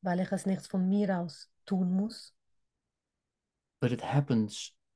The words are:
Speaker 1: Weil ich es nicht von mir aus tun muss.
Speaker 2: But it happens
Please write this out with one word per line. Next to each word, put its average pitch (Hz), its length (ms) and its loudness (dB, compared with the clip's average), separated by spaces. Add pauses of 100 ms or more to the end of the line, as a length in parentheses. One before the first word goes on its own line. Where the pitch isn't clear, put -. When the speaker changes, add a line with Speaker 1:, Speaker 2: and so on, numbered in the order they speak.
Speaker 1:
Weil 180 180 0
ich 185 100 -2
es 196 160 -2
nicht 190 200 -2
von 185 220 0
mir 196 300 2
aus - 320 -8 (140)
tun 185 280 0
muss. 208 420 -2 (1500)
Speaker 2:
But 123 120 2
it 113 100 -2
happens 127 720 0 (200)